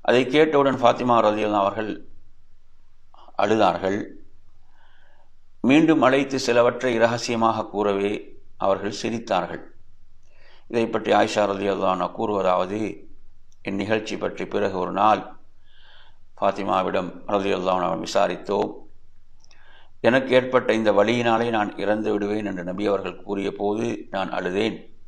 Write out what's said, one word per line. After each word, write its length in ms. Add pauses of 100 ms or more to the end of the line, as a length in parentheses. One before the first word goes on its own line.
அதை 260
கேட்டவுடன் 480
ஃபாத்திமா 400
ரலியல்லாஹு 400
அவர்கள் 540 (1300)
அழுதார்கள். 640 (1500)
மீண்டும் 420
அழைத்து 360
சிலவற்றை 600
இரகசியமாக 720
கூறவே 760 (140)
அவர்கள் 460
சிரித்தார்கள். 600 (1040)
இதை 220
பற்றி 240
ஆயிஷா 340
ரலியல்லாஹு 440
அன்ஹா 280
கூறுவதாவது, 880 (560)
"இந்நிகழ்ச்சி 540
பற்றி 300
பிறகு 320
ஒரு 140
நாள் 440 (1040)
ஃபாத்திமாவிடம் 840
ரலியல்லாஹு 540
அன்ஹா 260
விசாரித்தோம். 800 (1160)
எனக்கு 340
ஏற்பட்ட 380
இந்த 200
வலியினாலே 580
நான் 280
இறந்து 340
விடுவேன் 320
என்று 200
நபி 220
அவர்கள் 360
கூறிய 300
போது 580
நான் 220
அழுதேன். 640 (140)